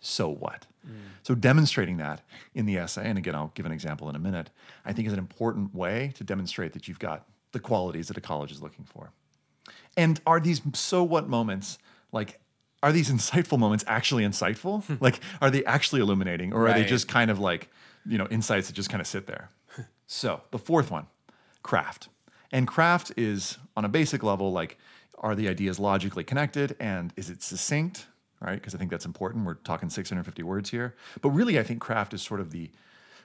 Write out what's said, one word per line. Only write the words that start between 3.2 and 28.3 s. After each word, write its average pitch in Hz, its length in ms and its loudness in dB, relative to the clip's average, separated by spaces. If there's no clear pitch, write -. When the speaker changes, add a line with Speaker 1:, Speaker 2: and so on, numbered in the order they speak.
Speaker 1:
I'll 76 200 -4
give 92 120 -8
an 80 60 -4
example 76 380 -6
in 71 40 -8
a 73 60 -8
minute, 87 300 -4
I - 80 -6
think 110 160 -2
is 104 60 -2
an 98 40 -2
important 98 560 -4
way 107 420 -2
to - 60 -12
demonstrate 95 520 -6
that - 120 -14
you've 87 140 -12
got 78 260 -8
the 127 60 -4
qualities 90 500 0
that - 100 -8
a - 20 -10
college 73 320 -6
is 73 100 -16
looking - 220 -16
for. - 260 -20
And 165 300 4
are 165 120 8
these 165 220 2
"so - 280 2
what" 160 260 2
moments, 107 500 -2
like, 107 260 -6
are 147 100 6
these 156 180 4
insightful 135 480 2
moments 107 300 4
actually 113 360 2
insightful? 113 600 -2
Speaker 2:
<laughs> 110 40 -6
Speaker 1:
Like, 127 180 4
are 139 100 6
they 135 140 2
actually 139 360 2
illuminating, 92 520 0
or 113 160 4
are 107 60 6
they 104 80 4
Speaker 2:
Right. 104 60 2
Speaker 1:
just 120 200 0
kind 117 220 4
of 98 100 0
like, 87 280 0
you 107 120 0
know, 95 120 0
insights 107 380 0
that - 60 -12
just 98 160 -6
kind 101 100 -2
of - 80 -4
sit 95 180 -8
there? - 220 -12
<laughs> 113 100 -12
So 95 360 -4
the 120 60 -6
fourth 160 340 4
one, 76 140 -6
craft. - 440 0
And 127 140 4
craft 170 500 4
is, 104 420 -2
on 107 80 0
a 104 40 2
basic 147 360 2
level, 98 260 2
like, 85 260 -4
are 107 180 -2
the 104 120 0
ideas 92 300 0
logically 95 460 0
connected, 143 560 -2
and 92 360 -4
is 95 140 -12
it - 140 -12
succinct, 151 600 -4